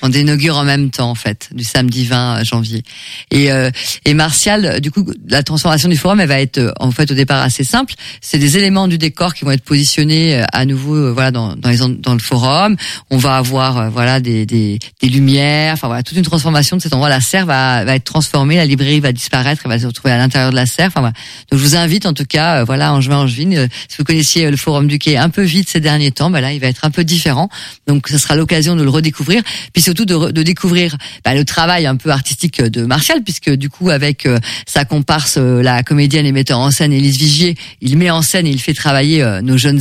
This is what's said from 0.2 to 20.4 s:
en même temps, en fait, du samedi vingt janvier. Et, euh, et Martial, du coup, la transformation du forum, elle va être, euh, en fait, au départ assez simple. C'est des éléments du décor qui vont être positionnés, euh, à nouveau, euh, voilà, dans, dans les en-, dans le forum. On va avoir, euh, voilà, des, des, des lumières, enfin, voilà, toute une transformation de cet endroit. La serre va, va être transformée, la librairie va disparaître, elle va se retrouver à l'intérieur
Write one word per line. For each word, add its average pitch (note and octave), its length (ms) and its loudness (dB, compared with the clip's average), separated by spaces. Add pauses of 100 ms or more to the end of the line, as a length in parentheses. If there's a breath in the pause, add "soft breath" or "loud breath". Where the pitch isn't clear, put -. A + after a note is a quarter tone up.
en D3 60 0
même C#3 300 0
temps, A#2+ 180 -2
en A#2+ 60 -4
fait, A2 360 -6
du B2 120 -8
samedi B2 420 0
vingt B2 380 0
janvier. A2+ 400 -4 (480 loud breath)
Et, C#3+ 180 2
euh, C3 200 0 (340 loud breath)
et D3 100 2
Martial, D#3 640 0
du D3 120 -4
coup, G3+ 120 0 (240)
la C#3 140 0
transformation D#3 460 0
du F3 80 4
forum, F#3+ 240 2
elle E3+ 80 2
va C3+ 120 0
être, C3+ 180 -2
euh, A#2+ 200 2
en B2+ 140 0
fait, C#3+ 180 0
au C#3 40 -2
départ C3+ 280 0
assez C3 220 -2
simple. B3 300 -2 (260 loud breath)
C'est - 180 -4
des C#3+ 180 2
éléments F#3+ 300 2
du F3 100 0
décor D#3+ 380 -4
qui - 100 -10
vont C#3 60 0
être C3+ 140 0
positionnés, D3+ 720 2
euh, A#2 160 0
à C3 120 0
nouveau, C#3 300 -2
euh, C#3+ 180 2
voilà, C3 200 0
dans, A2 240 -4
dans A#2+ 140 0
les A#2+ 120 2
en-, B2+ 60 2
dans B2+ 240 -2
le A#2+ 80 2
forum. C#3+ 560 0 (340 loud breath)
On C3+ 60 0
va C3 200 2
avoir, C3 420 0
euh, A2 120 0
voilà, B2 300 0
des, A2+ 260 0
des, G#2+ 320 0 (240 loud breath)
des C3 60 2
lumières, C#3 640 2
enfin, C#3 140 -4
voilà, A#2 160 -4
toute D3+ 120 -10
une F#3 60 2
transformation D#3 540 0
de F3+ 60 -2
cet D#3 120 -6
endroit. C3+ 140 2
La C3 120 2
serre F#3 260 0
va, C3 380 0
va C3 120 2
être B2+ 80 -2
transformée, D3 500 0
la E3+ 120 4
librairie C#3 340 2
va C#3+ 100 2
disparaître, C3 540 -2
elle B2+ 80 -4
va A#2 80 0
se B2 60 -2
retrouver B2 260 -2
à A#2+ 40 2
l'intérieur C3 360 2